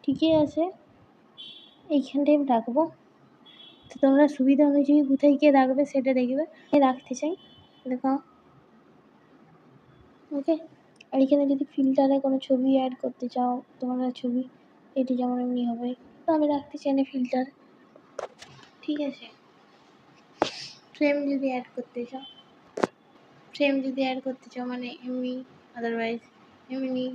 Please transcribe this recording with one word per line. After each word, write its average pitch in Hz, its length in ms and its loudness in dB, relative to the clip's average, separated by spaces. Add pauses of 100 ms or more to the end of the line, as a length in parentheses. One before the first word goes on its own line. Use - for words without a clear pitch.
ঠিকই 311 300 2 (100)
আছে, 311 200 -2 (1300)
এইখানটায় 285 420 2
আমি 285 180 -2
রাখবো। 233 260 0 (1080)
তো - 140 -20
তোমরা 277 220 6 (100)
সুবিধা 277 360 4
অনুযায়ী 285 280 4 (100)
কোথায় 277 300 4
গিয়ে 294 200 6
রাখবে 262 320 2
সেটা 269 280 0
দেখবে। 254 240 -2 (260)
আমি 294 180 4
রাখতে 254 320 -4
চাই, 311 140 -4 (560)
দেখো, 254 220 -2 (2250)
ওকে? 294 240 0 (560)
আর 269 140 2
এখানে 285 260 4
যদি 277 120 0 (100)
ফিল্টারে 269 520 2
কোনো 269 120 0 (100)
ছবি 262 300 2
অ্যাড 262 160 0 (100)
করতে 254 220 -8 (100)
চাও, 247 160 0 (300)
তোমরা 254 260 -4 (120)
ছবি, 247 240 -2 (560)
এটি 254 200 -2
যেমন 247 260 -2
এমনি 247 260 -4
হবে, 240 180 -6 (340)
তো - 120 -4
আমি 302 100 2 (100)
রাখতে 285 260 -8
চাই 277 160 0
না 269 140 2
ফিল্টার, 254 340 -2 (1400)
ঠিক 302 160 -6 (100)
আছে? 240 180 -16 (1700)
ফ্রেম 285 220 0 (140)
যদি 269 220 -4
অ্যাড 247 220 -8
করতে 240 340 -12
চাও, 262 160 -16 (1300)
ফ্রেম 285 200 0 (120)
যদি 269 200 -4
অ্যাড 262 200 -4
করতে 262 280 -10
চাও 247 180 -10
মানে 247 160 -10 (200)
এমনি, 254 280 -6 (420)
otherwise 233 480 -6 (480)
এমনি 262 420 -6